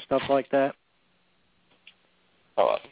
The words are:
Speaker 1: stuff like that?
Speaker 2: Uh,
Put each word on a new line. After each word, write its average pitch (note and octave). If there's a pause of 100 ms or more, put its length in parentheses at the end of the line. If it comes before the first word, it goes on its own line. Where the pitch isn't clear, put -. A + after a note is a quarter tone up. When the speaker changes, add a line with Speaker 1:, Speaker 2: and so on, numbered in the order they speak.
Speaker 1:
stuff C3+
like C#3
that? C#3 (1800)
Speaker 2:
Uh, B1 (140)